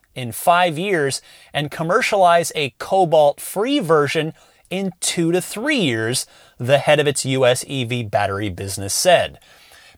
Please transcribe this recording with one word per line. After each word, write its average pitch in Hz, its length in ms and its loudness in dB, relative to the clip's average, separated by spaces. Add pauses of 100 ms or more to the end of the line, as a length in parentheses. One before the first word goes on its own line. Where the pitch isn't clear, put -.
(160)
in 123 160 -8
five 175 460 2
years 160 440 -2 (320)
and 147 180 -4
commercialize 175 840 2
a 147 220 -2
cobalt-free 185 1000 2
version 156 540 0 (360)
in 190 300 -6
two 165 320 -2
to 180 100 2
three 269 380 -4
years," 120 480 -2 (300)
the 131 200 2
head 151 220 2
of 147 80 0
its 139 180 -4
U 131 200 0
S 127 220 2
E 135 180 -6
V 120 180 -6
battery 101 460 -4
business 98 440 -8
said. 117 460 2 (580)